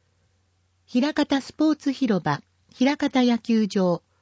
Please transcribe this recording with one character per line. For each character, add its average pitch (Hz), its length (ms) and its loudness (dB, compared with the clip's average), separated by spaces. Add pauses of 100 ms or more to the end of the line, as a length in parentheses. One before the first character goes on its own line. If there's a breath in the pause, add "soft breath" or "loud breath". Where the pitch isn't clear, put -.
(840)
平 277 280 -2
方 294 260 0
ス - 140 -18
ポ 311 180 0
ー 294 60 0
ツ 277 160 -4
広 220 300 -2
場、 147 180 -4 (320)
平 277 240 0
方 269 260 0
野 240 140 2
球 226 300 0
場、 185 360 -2 (180)